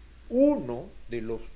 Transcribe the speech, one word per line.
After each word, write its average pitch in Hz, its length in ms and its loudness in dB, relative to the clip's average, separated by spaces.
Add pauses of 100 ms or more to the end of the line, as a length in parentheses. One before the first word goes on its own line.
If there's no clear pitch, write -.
(300)
uno 233 560 4 (240)
de 117 120 -4
los 113 200 -6 (140)